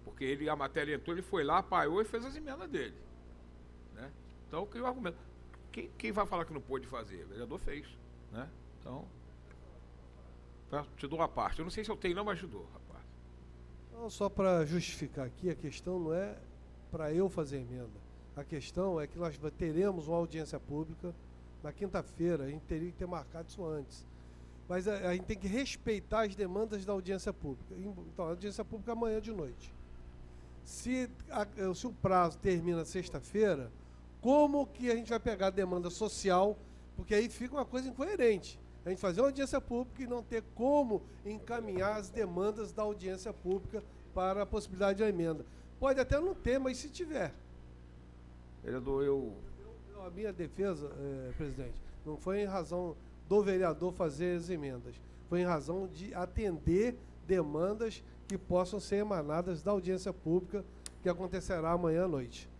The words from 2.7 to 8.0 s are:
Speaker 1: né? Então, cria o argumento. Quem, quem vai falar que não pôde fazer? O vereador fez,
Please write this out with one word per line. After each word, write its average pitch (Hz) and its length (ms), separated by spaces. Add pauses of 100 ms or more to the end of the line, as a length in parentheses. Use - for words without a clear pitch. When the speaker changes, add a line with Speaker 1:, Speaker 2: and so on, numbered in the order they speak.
Speaker 1:
né? 131 180 (340)
Então, 165 180
cria 233 200
o - 20
argumento. 254 320 (540)
Quem, - 260
quem 220 140
vai 202 120
falar 180 200
que 160 80
não 147 80
pôde 127 260
fazer? 104 380
O 82 40
vereador 117 300
fez, 147 280 (440)